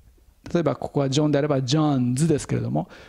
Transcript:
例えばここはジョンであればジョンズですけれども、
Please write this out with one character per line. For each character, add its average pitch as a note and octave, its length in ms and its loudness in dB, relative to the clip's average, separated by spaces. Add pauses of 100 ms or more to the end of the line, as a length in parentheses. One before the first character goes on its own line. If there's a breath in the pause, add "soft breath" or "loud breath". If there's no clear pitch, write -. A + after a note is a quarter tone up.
(520)
例 E3+ 100 2
え - 20 -2
ば C#3 120 0
こ - 140 -12
こ D3 120 -2
は C#3 100 0
ジ C#3 100 2
ョ D3+ 60 2
ン D3+ 40 0
で C#3+ 60 2
あ C#3 40 2
れ D3 60 -2
ば C#3 140 0
ジ C3 160 0
ョ D3 220 2
ン B2 160 0
ズ D#3 120 2
で D3 120 2
す - 80 -10
け B2+ 80 -2
れ A#2 60 -2
ど A#2 100 -6
も、 D3+ 180 -4 (200 loud breath)